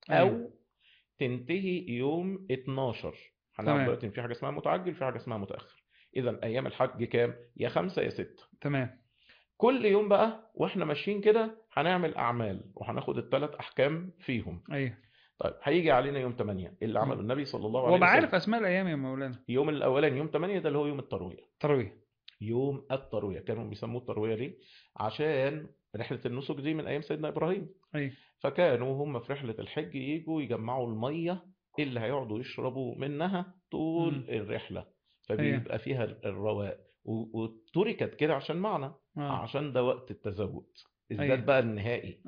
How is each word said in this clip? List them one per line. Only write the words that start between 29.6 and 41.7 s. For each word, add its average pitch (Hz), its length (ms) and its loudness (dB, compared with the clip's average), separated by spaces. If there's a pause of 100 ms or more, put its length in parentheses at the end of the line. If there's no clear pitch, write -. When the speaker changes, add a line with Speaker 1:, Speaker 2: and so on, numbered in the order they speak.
Speaker 2:
يجوا 156 460 -2
يجمعوا 120 460 -2
المية 156 580 -2 (340)
اللي 131 200 -2
هيقعدوا 113 400 -2
يشربوا 123 560 -4
منها 160 580 -2 (180)
طول 160 440 0
Speaker 1:
مم. 127 140 -6
Speaker 2:
الرحلة، 107 500 -4
Speaker 1:
أيوة. - 100 -12 (320)
Speaker 2:
فبيبقى 135 580 0
فيها 131 240 -2
ال-، - 220 -6
الرواء. 101 540 -2 (260)
و-، 113 360 -4
وتركت 160 760 -2
كده 151 200 2
عشان 156 220 -4
معنى، 170 340 -2 (260)
Speaker 1:
آه. 143 140 -4
Speaker 2:
عشان 131 420 -4
ده 123 100 4
وقت - 280 0
التزود. 95 560 -6 (440)
الزاد 139 200 0
Speaker 1:
أيوة. 127 140 2
Speaker 2:
بقى 139 140 6
النهائي. 110 680 -2